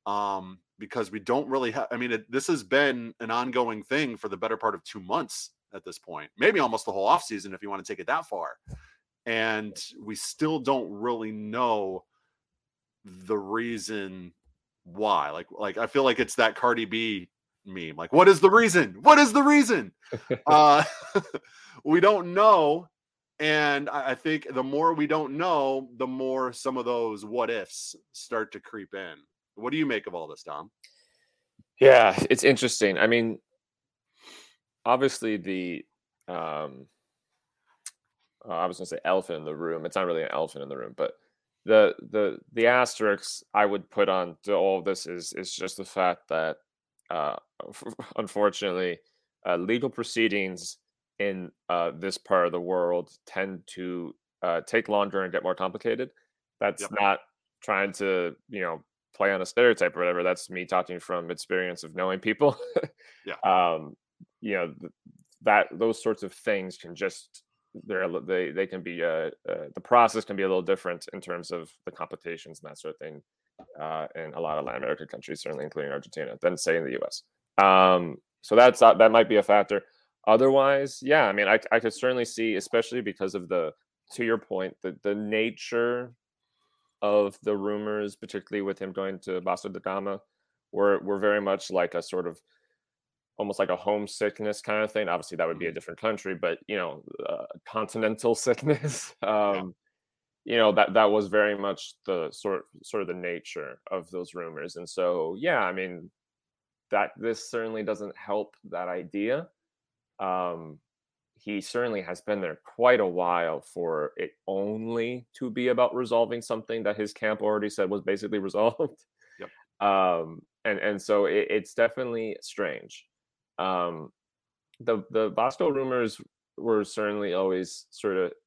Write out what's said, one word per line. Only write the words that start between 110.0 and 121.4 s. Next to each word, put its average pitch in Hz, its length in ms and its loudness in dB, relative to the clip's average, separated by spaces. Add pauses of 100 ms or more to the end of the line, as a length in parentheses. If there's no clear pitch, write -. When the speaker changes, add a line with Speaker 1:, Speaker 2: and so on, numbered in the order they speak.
Speaker 2:
Um, 87 600 -6 (560)
he 104 260 -8
certainly 113 400 -4
has 87 220 -10
been 104 180 -4
there 82 240 -8
quite 123 360 4
a 98 60 2
while 87 540 0
for 80 560 -6
it - 140 -8 (160)
only 113 880 -6
to 127 160 -8
be 123 180 -2
about 123 260 2
resolving 117 460 0
something 113 440 -6
that 104 120 0
his 107 160 -4
camp 107 300 -2
already 107 260 0
said 98 220 -2
was 101 100 -2
basically 101 380 -4
<laughs> 95 100 -6
resolved. 113 560 -2 (340)
Speaker 1:
Yep. - 480 -8
Speaker 2:
Um, 87 540 2 (240)
and, 104 140 -2
and 101 240 -2
so 101 240 2
it, 92 240 2